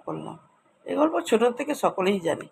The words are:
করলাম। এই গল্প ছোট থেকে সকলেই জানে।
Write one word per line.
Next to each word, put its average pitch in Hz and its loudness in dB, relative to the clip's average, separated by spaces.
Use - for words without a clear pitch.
করলাম। 160 -10
এই - -4
গল্প 320 2
ছোট 226 2
থেকে 269 0
সকলেই 190 0
জানে। 160 -2